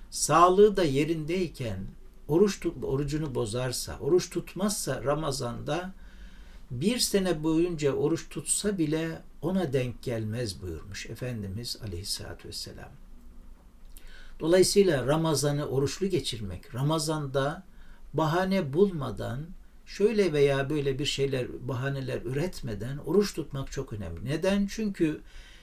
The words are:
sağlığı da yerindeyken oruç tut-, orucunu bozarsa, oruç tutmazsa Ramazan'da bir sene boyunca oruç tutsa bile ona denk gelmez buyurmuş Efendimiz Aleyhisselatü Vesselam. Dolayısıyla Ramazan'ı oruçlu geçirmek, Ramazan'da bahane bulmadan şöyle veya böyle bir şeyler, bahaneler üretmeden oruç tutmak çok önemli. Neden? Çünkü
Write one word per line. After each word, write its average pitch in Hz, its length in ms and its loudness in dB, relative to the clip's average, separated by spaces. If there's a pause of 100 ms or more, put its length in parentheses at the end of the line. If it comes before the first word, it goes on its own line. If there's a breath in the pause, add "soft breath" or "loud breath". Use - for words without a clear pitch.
(100)
sağlığı 185 640 8
da 185 80 4
yerindeyken 147 1040 0 (420)
oruç 190 320 4
tut-, 147 240 -4
orucunu 143 500 -2
bozarsa, 123 640 -4
oruç 170 320 2
tutmazsa 170 760 -2
Ramazan'da 139 880 -2 (800 loud breath)
bir 175 280 0
sene 185 440 2
boyunca 160 500 2
oruç 147 360 0
tutsa 196 500 -2
bile 160 440 0 (200)
ona 170 300 0
denk 123 300 -2
gelmez 113 600 -4
buyurmuş 90 440 -10
Efendimiz 113 760 -6
Aleyhisselatü 95 640 -8
Vesselam. - 420 -12 (1500 loud breath)
Dolayısıyla 175 640 6
Ramazan'ı 147 600 2
oruçlu 139 400 0
geçirmek, 110 680 -4
Ramazan'da 147 920 0 (500 soft breath)
bahane 170 580 2
bulmadan 143 720 0 (400 soft breath)
şöyle 202 460 4
veya 139 380 4
böyle 139 280 0
bir 147 60 -2
şeyler, 131 640 -2
bahaneler 131 540 -4
üretmeden 131 760 -4
oruç 196 360 4
tutmak 139 380 -6
çok - 200 -6
önemli. 87 320 -8
Neden? 185 420 2
Çünkü 196 540 -2 (420 loud breath)